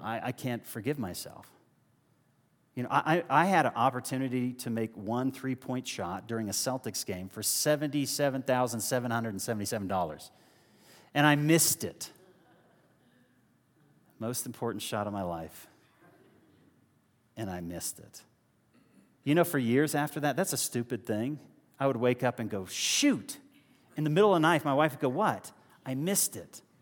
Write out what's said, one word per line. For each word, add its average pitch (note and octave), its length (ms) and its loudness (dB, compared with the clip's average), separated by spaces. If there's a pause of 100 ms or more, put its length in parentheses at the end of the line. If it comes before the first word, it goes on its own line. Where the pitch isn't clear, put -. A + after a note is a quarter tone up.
"I, A2+ 180 -4
I B2 120 -4
can't A#2+ 340 -6
forgive C3 320 -6
myself." - 500 -10 (1300)
You B2 80 -4
know, B2 80 -6
I, D#3 380 2
I, D3 140 6
I - 20 2
had F3+ 200 4
an A#2 80 0
opportunity B2+ 800 0
to B2 160 -8
make A2+ 280 -2
one A#2+ 340 -2
three-point B2+ 560 -6
shot F#2+ 400 -6
during A2+ 220 -2
a - 20 -4
Celtics B2+ 540 -4
game F#2 240 -6
for - 120 -10
seventy-seven C#3+ 1000 0
thousand B2 400 0
seven B2 300 -2
hundred A#2 180 -2
and G2+ 120 -6
seventy-seven G#2 460 -4
dollars. F2 420 -2 (840)
And D3 120 6
I D3 100 8
missed D3+ 500 4
it. - 260 -10 (2000)
Most A#2+ 280 -4
important A#2 340 -4
shot G#2 240 -4
of G2+ 80 -4
my G2+ 80 -2
life. E2 460 -6 (1700)
And G#2+ 160 -6
I F2+ 100 -6
missed E2+ 380 -8
it. - 240 -20 (1000)
You C#3+ 120 4
know, F3 80 8
for D#3+ 160 0
years C3 340 4
after D3 280 0
that, C#3+ 140 0
that's F#3 180 0
a C#3 40 -2
stupid A#2+ 480 -4
thing. A#2 320 -2 (420)
I C#3 60 2
would C3+ 120 2
wake B2 260 2
up B2 160 0
and A2+ 100 -6
go, F#2+ 160 -4
"Shoot." - 720 0 (580)
In D3+ 80 -2
the D#3 60 2
middle G3 240 6
of F3+ 40 6
the D#3 100 6
night, E3 180 4
my C#3+ 80 2
wife D3+ 200 4
would D3 60 -12
go, C#3 100 0
"What?" C#3+ 420 -2 (340)
"I C3 80 -6
missed E3+ 420 0
it." - 280 -16 (180)